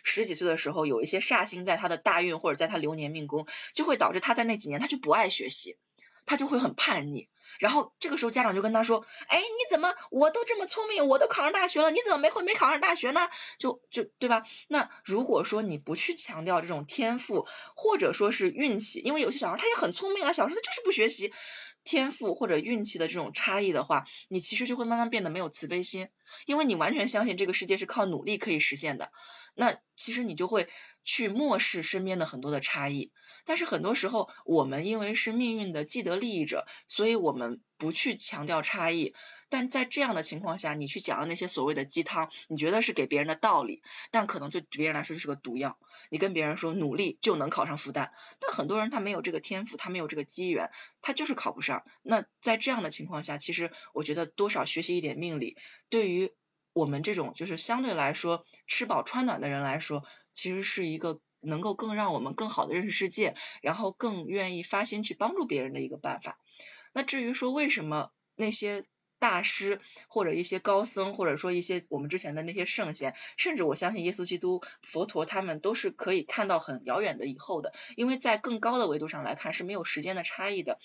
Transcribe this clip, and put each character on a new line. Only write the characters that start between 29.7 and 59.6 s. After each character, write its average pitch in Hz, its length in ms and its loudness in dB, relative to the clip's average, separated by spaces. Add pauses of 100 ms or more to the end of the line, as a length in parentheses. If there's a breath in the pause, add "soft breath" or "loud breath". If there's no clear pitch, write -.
其 - 160 4
实 247 100 -2
你 190 140 -4
就 180 100 0
会 190 220 0 (360 loud breath)
去 - 240 4
漠 226 300 2
视 - 240 4
身 185 220 2
边 185 160 -2
的 160 60 0
很 139 140 -10
多 143 120 -4
的 139 80 0
差 143 280 -2
异。 143 220 -4 (340 soft breath)
但 320 120 0
是 339 80 2
很 190 160 0
多 190 140 0
时 - 140 4
候 226 200 0 (160 loud breath)
我 156 220 4
们 139 180 -4
因 220 140 0
为 208 160 -2
是 226 180 0
命 233 240 0
运 202 160 -4
的 151 120 -2
既 233 180 0
得 180 140 0
利 220 180 -2
益 165 100 0
者， - 220 -4 (200 loud breath)
所 208 220 0
以 233 80 2
我 170 160 2
们 120 300 -6 (160)
不 156 140 -4
去 233 220 2
强 151 320 0
调 160 140 0
差 165 300 -2
异。 165 240 -2 (340 loud breath)
但 254 220 -2
在 254 160 0
这 285 160 0
样 247 120 0
的 160 80 -2
情 156 180 -2
况 180 180 -4
下， 151 160 2
你 147 120 -6
去 - 140 -4
讲 - 180 2
的 143 60 -2
那 165 100 -4
些 175 140 -2
所 143 160 -2
谓 147 80 2
的 139 140 -2
鸡 165 160 0
汤， 160 280 -2 (180 loud breath)
你 156 100 -6
觉 151 120 0
得 220 120 4
是 226 100 2
给 143 140 0
别 143 140 2
人 147 60 0
的 156 100 -2
道 185 260 4
理， 107 200 -8 (280 loud breath)
但 220 160 2
可 190 120 -4
能 139 120 -8
对 175 100 -4
别 151 240 -4
人 156 100 0
来 147 80 -2
说 160 140 -6
就 139 40 -2
是 - 60 2
个 143 80 -2
毒 127 220 -8
药。 135 220 -4 (320 soft breath)
你 156 80 -4
跟 190 160 2
别 160 100 0
人 151 140 -2
说 165 160 -2
努 151 200 0
力 175 280 0
就 208 140 6
能 143 120 -2
考 170 160 0
上 156 140 -6
复 143 120 -10
旦， 135 200 -4 (280 soft breath)
但 523 140 -6
很 147 160 -4
多 202 120 0
人 220 100 -2
他 226 100 -2
没 196 100 -4
有 175 120 -4
这 180 100 -4
个 156 80 -4
天 190 240 -6
赋， - 140 -12
他 - 100 -10
没 180 100 -4
有 160 100 -4
这 156 60 -8
个 151 100 -4
机 180 260 -2
缘， 101 200 -2 (300 loud breath)
他 - 140 -4
就 302 100 2
是 311 80 0
考 - 180 -4
不 - 120 -10
上。 - 240 -4 (160 soft breath)
那 220 240 0 (160)
在 226 160 2
这 240 120 0
样 233 120 -2
的 151 80 -4
情 156 160 -4
况 151 180 -8
下， 147 140 -2
其 170 160 0
实 170 160 -2 (240 loud breath)
我 156 80 -4
觉 151 120 -2
得 165 120 -2
多 202 240 -2
少 127 160 0
学 - 160 -2
习 175 160 2
一 - 20 0
点 147 160 -4
命 160 240 -6
理， - 160 -6 (320 loud breath)
对 220 220 2
于 180 240 0 (400)
我 165 100 2
们 143 180 -2
这 202 120 0
种 165 200 -4
就 165 120 -8
是 165 100 -4
相 233 260 4
对 240 120 -2
来 143 180 0
说 170 320 0 (220 soft breath)
吃 - 180 4
饱 - 180 0
穿 254 220 -2
暖 233 160 -2
的 139 80 -4
人 139 140 -2